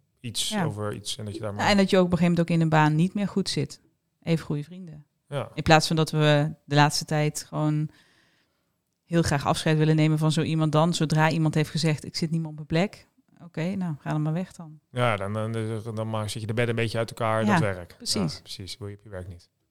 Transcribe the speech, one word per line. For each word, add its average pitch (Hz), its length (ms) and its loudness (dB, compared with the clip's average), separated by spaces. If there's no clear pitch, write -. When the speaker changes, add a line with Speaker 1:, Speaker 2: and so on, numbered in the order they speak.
Speaker 1:
iets, - 300 -6
Speaker 2:
Ja. 214 160 -2
Speaker 1:
over 104 280 -4
iets - 240 -10
en 107 80 -10
dat 104 80 -8
je - 60 -10
daar 110 120 -6
Speaker 2:
Ja, 98 60 -8
Speaker 1:
maar 123 120 0
Speaker 2:
en 208 80 4
dat 196 120 4
je 196 80 4
ook 185 80 6
op 175 60 -2
een 175 60 0
gegeven 175 200 4
moment 170 140 0
ook 170 60 2
in 165 60 4
een 160 60 2
baan 151 260 4
niet 175 180 2
meer 202 140 -2
goed 190 220 -2
zit. - 320 -4
Even 165 220 0
goede 147 180 -4
vrienden. 160 420 -16
Speaker 1:
Ja. 143 240 -6
Speaker 2:
In 151 100 -6
plaats 160 240 6
van 170 80 0
dat 156 160 2
we 151 400 4
de 143 100 -2
laatste 147 300 4
tijd 151 440 -2
gewoon 151 400 0
heel 170 160 2
graag 147 240 0
afscheid 156 320 2
willen 156 180 4
nemen 156 220 4
van 156 140 2
zo 160 100 0
iemand 156 300 0
dan. 160 220 4
Zodra 156 360 2
iemand 156 260 0
heeft 151 140 0
gezegd, 151 360 -2
"Ik - 100 -12
zit 160 160 -4
niet 165 80 -2
meer 165 100 -8
op 151 60 -14
mijn 151 120 -14
plek." 170 400 -2
Oké, 175 320 -6
nou, 175 240 -4
ga 160 120 -8
dan 151 100 0
maar 156 120 0
weg 185 200 -6
dan. 156 260 -18
Speaker 1:
Ja, 123 240 0
dan, 98 180 -4
dan, 110 180 -4
dan 110 140 -6
maar 107 200 -4
zit 107 120 -8
je 107 60 -8
de 117 60 -4
bedden 117 220 0
een 117 60 -2
beetje 113 160 -2
uit 113 120 -2
elkaar, 110 360 0
Speaker 2:
Ja, 208 60 4
Speaker 1:
dat 185 80 4
werk. 92 380 -4
Speaker 2:
precies. 87 360 -4
Speaker 1:
Ja, - 80 -14
precies, - 360 -14
wil 101 100 -12
je 101 80 -12
op - 80 -20
je 110 60 -20
werk 92 180 -12
niet. 87 220 -18